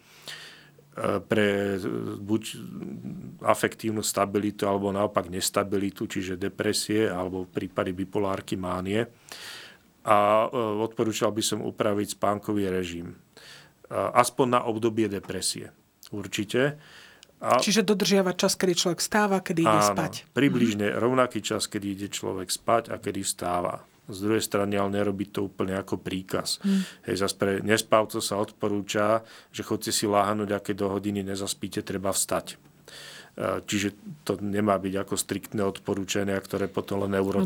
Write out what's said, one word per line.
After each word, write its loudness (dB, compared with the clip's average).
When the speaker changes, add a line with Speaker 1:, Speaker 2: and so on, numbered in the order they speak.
Speaker 1:
pre, 2
e, -2
buď -2
afektívnu 0
stabilitu, 0
alebo 2
naopak 0
nestabilitu, -2
čiže -4
depresie, 0
alebo -4
v -20
prípade -2
bipolárky, -4
mánie. -2
A, 6
e, 0
odporúčal 0
by -2
som 0
upraviť -2
spánkový 0
režim. -4
E, -14
aspoň 4
na 4
obdobie 2
depresie. -6
Určite. -2
A 4
Speaker 2:
Čiže 4
dodržiavať 4
čas, 0
kedy 2
človek 0
vstáva, 2
kedy 0
ide 6
Speaker 1:
Áno, 6
Speaker 2:
spať. -4
Speaker 1:
približne 4
Speaker 2:
Mhm. -2
Speaker 1:
rovnaký 2
čas, -2
kedy -4
ide -8
človek -6
spať 2
a -6
kedy -4
vstáva. -2
Z -10
druhej 2
strany, 0
ale 2
nerobiť 0
to -4
úplne -2
ako -4
príkaz. -4
Speaker 2:
Mhm. 2
Speaker 1:
Hej, -2
zas 0
pre 0
nespavcov 2
sa -2
odporúča, 0
že -10
chodte -4
si 0
láhnuť, 2
a 0
keď -4
do 0
hodiny -2
nezaspíte, -6
treba -4
vstať. -2
E, -14
čiže -2
to -2
nemá 2
byť -2
ako -4
striktné -4
odporúčania, -2
ktoré -2
potom -2
len 0
Speaker 2:
Áno, 4